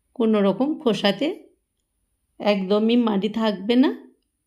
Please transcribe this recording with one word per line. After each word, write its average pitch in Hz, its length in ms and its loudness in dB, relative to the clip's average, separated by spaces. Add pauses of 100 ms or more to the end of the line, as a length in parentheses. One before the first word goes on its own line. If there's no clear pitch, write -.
(140)
কোনো 220 260 2
রকম 202 400 0
খোসাতে 202 480 0 (1080)
একদমই 208 580 0
মাড়ি 214 320 0
থাকবে 214 480 -2
না, 285 140 4 (560)